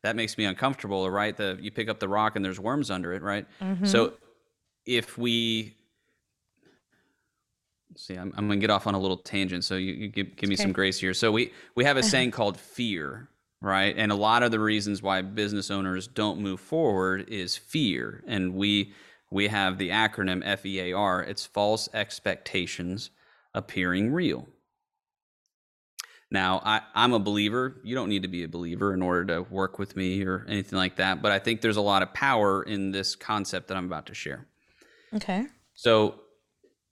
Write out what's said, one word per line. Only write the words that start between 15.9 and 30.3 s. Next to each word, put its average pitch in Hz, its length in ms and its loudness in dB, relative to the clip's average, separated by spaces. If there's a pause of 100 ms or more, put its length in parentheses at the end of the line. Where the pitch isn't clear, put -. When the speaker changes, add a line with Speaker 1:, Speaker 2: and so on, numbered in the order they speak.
Speaker 1:
don't 104 320 -2
move 95 200 -4
forward 98 680 0
is 95 280 -6
fear. 76 680 -2
And 92 280 -2
we, 101 380 2 (380)
we 101 180 2
have 95 300 0
the 92 120 -2
acronym 101 540 0
F 98 220 -2
E 95 140 -4
A 90 120 -4
R. 92 300 2
It's - 240 -8
false 104 480 0
expectations 95 1160 -4 (440)
appearing 95 580 0
real. 147 340 -2 (1800)
Now, 95 340 2
I, 107 160 2 (140)
I'm 120 180 4
a 117 60 4
believer. 104 680 0
You 110 100 -6
don't 120 140 -2
need 101 140 0
to 92 60 -6
be 87 140 -6
a 80 60 -8
believer 87 460 -2
in 92 80 0
order 90 240 2
to 85 240 0
work 95 280 -4
with 98 180 -6
me 95 280 0
or 95 240 -2